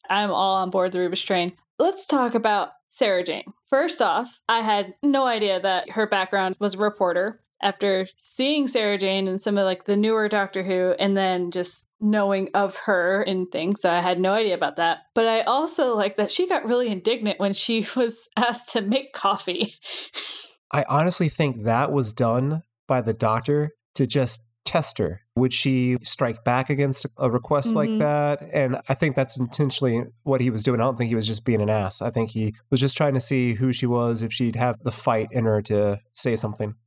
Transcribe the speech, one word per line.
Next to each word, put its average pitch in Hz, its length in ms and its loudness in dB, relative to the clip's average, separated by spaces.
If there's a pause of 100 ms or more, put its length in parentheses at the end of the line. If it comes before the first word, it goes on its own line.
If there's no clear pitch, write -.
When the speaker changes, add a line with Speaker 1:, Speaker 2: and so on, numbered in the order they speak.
Speaker 1:
I'm 202 220 0
all 190 260 2
on 185 120 -2
board 185 220 0
the 180 80 -4
Rubish 180 260 -4
train. 180 260 0 (280)
Let's 381 260 0
talk 247 300 0
about 214 340 0 (180)
Sarah 190 360 0
Jane. 175 280 -8 (180)
First 320 320 0
off, - 460 0
I 226 140 2
had 202 320 0 (100)
no 277 220 2
idea 208 340 0
that 185 320 -2
her 214 160 0
background 190 520 0
was 202 160 -2
a - 20 -10
reporter. 202 640 0 (200)
After 196 540 0
seeing 277 520 0
Sarah 208 300 0
Jane 190 300 0
and 190 140 -2
some 202 160 0
of, 196 80 4
like, 185 180 -2
the 208 140 0
newer 220 320 2
Doctor 196 340 -2
Who, 185 340 2
and 196 200 2
then 185 340 0
just 180 360 -6 (120)
knowing 202 540 2
of 196 320 0
her 190 360 2
and 185 300 -2
things, 190 300 -2
so 180 100 2
I 170 80 2
had 180 180 0
no 185 140 2
idea 208 240 0
about 139 220 -2
that. 170 220 0 (140)
But - 140 2
I 226 140 2
also 277 520 0
like 208 220 0
that 208 160 -2
she 359 160 0
got 359 180 0
really 247 220 2
indignant 214 500 -2
when 196 140 0
she 220 400 0
<laughs> - 60 -8
was 233 400 0
asked 214 320 0
to 226 120 0
make 254 300 -2
coffee. - 640 -2 (960)
Speaker 2:
I 143 160 0
honestly 165 400 2
think 131 380 -2
that 117 260 2
was 123 220 0
done 127 500 0 (240)
by 127 140 2
the 113 120 0
Doctor 147 600 0 (220)
to 135 120 2
just - 380 -2 (180)
test - 360 -2
her. 90 220 -4 (140)
Would 127 160 2
she 127 520 2
strike 117 400 -4
back 127 260 0
against 139 360 0 (120)
a 131 120 0
request 123 460 0
like 151 140 2
Speaker 1:
Mm-hmm. - 100 0
Speaker 2:
that? 147 420 0 (120)
And 135 240 2 (100)
I 135 60 0
think 139 220 0
that's 131 240 0
intentionally 123 640 0 (200)
what 135 180 2
he 123 80 2
was 110 140 0
doing. 120 160 2
I 113 40 2
don't 123 140 0
think 120 120 0
he 117 60 0
was 110 100 0
just 110 180 -4
being 110 180 2
an 104 100 0
ass. 101 300 0
I 117 100 -2
think 113 180 0
he 110 240 -2 (160)
was 131 100 2
just 135 160 2
trying 143 200 2
to 127 40 0
see 123 360 0
who 127 180 0
she 127 140 -2
was, 120 360 0
if 110 80 -4
she'd 117 240 -2
have 117 280 -2
the 117 80 -2
fight 113 400 0
in 123 140 0
her 107 180 2
to 104 360 0 (140)
say 117 220 0
something. 107 400 -4 (120)